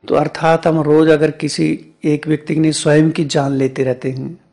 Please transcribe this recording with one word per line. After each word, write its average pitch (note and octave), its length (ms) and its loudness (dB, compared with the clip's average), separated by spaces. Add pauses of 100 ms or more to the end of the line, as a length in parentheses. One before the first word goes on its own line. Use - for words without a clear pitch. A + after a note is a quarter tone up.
तो - 60 0
अर्थात D#3+ 520 0
हम D#3+ 140 0
रोज D#3 280 4
अगर D3+ 220 2
किसी D3+ 560 -4 (180)
एक D3+ 240 -2
व्यक्ति D3+ 260 -4
की D#3 60 0
नहीं, D#3 120 2
स्वयं D#3 380 4
की D#3 140 -2
जान C#3 280 -2
लेते C3+ 320 -2
रहते C3 260 -4
हैं। C3+ 420 -12